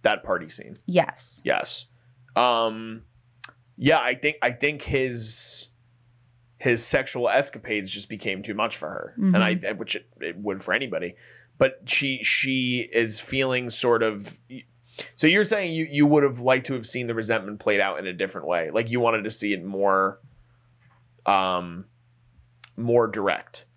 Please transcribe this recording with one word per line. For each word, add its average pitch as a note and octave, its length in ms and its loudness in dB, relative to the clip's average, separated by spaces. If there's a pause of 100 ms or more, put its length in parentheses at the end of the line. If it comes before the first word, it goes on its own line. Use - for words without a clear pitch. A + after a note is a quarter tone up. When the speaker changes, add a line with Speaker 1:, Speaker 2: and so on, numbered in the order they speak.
Speaker 1:
that G#2+ 240 2
party F2 240 -2
scene? - 280 -16 (100)
Speaker 2:
Yes. - 580 -2
Speaker 1:
Yes. - 440 -2 (480)
Um, A2+ 640 0 (760)
yeah, D3 240 4
I B2 140 0
think, D3 260 -2
I B2 120 2
think C#3+ 300 -2
his, A#2+ 880 -2 (920)
his A#2+ 260 2
sexual C3 440 0
escapades G#2 640 -2
just G2+ 160 -12
became G2 340 -6
too G#2+ 120 -6
much G#2+ 240 -4
for D#2 100 -8
her. - 300 -10
And F#3+ 180 4
I, - 200 4
Speaker 2:
Mm-hmm. G2 220 -6
Speaker 1:
which - 180 -6
it, - 100 -12 (160)
it E2+ 160 -8
would G2 240 -6
for F#2 100 -2
anybody. F#2+ 440 -4 (420)
But C3+ 280 2
she, C3 360 -2
she B2+ 580 0 (120)
is A2+ 260 2
feeling B2+ 520 -2
sort A2+ 320 2
of, G#2 360 -4 (760)
so - 120 2
you're F#3+ 180 6
saying G3 280 0
you, D#3+ 180 -2
you C#3+ 160 4
would D3 160 8
have C3 180 2
liked C3 260 4
to C3+ 80 -2
have A2+ 120 -4
seen B2 200 -2
the A#2 80 -2
resentment G#2+ 460 -2
played G#2 200 4
out G2 180 0
in F#2+ 80 -6
a F2+ 60 -6
different F2+ 340 -6
way. E2 240 0
Like, A2+ 200 0
you B2 100 0
wanted A2+ 240 2
to A2 60 -4
see G#2 240 -2
it F2 100 -6
more, G2 560 2 (1040)
um, F#2 640 0 (880)
more A#2 300 4
direct. G2+ 580 -4 (120)